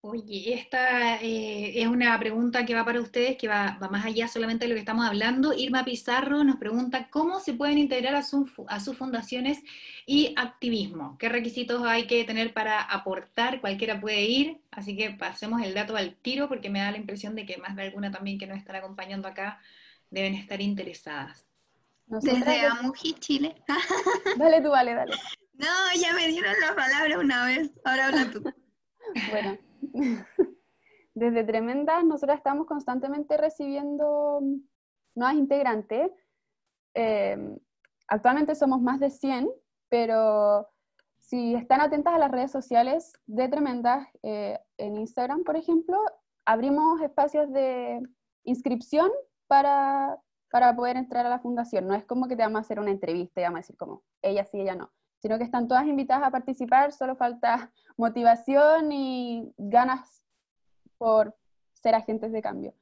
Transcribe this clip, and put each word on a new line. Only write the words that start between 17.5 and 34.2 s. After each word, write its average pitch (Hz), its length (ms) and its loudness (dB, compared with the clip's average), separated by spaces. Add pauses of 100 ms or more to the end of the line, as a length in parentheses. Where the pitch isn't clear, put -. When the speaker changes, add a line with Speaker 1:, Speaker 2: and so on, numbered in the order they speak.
Speaker 1:
más 196 180 -12
de 196 60 -10
alguna 196 280 -8
también 196 280 -8
que 196 80 -10
nos 190 100 -12
están 196 200 -12
acompañando 190 520 -10
acá 196 320 -10 (480)
deben 196 240 -4
estar 196 300 -8
interesadas. 180 840 -8 (600)
Speaker 2:
Nosotras 247 320 0
Speaker 3:
Desde 294 140 2
Speaker 2:
des-, 240 180 4
Speaker 3:
Amuji 269 500 -4
Chile. 285 340 -2 (140)
<laughs> 381 680 0
Speaker 2:
Dale 320 240 6
tú, 294 100 2
Ale, 247 220 4
dale. 247 180 -4 (400)
Speaker 3:
No, 269 140 -6 (340)
ya 339 140 0
me 339 120 0
dieron 330 280 0 (120)
la 392 80 0
palabra 302 440 2
una 262 260 2
vez, 269 260 0 (140)
ahora 262 220 2
habla 269 240 2
tú. 214 120 -10
Speaker 2:
<laughs> - 880 -10
Bueno. 202 280 -4 (220)
<laughs> 240 800 -2 (560)
Desde 233 300 0
Tremendas, 269 600 0
nosotras 294 340 2
estamos 285 280 -2
constantemente 285 680 -4
recibiendo 294 1040 -2 (720)